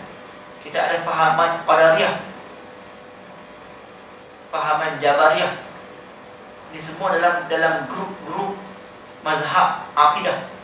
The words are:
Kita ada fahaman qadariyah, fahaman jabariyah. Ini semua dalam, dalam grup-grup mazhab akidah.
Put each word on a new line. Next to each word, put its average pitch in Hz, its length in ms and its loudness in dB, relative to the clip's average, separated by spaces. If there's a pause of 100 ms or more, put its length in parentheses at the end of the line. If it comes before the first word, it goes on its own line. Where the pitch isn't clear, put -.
(600)
Kita 160 160 -8
ada 165 240 0
fahaman 165 640 2
qadariyah, 160 560 6 (2250)
fahaman 151 480 0
jabariyah. - 560 4 (1120)
Ini 156 100 -14
semua 170 380 -4
dalam, 175 320 2
dalam 165 400 0
grup-grup 196 720 -6 (640)
mazhab 147 720 0
akidah. 147 480 2 (180)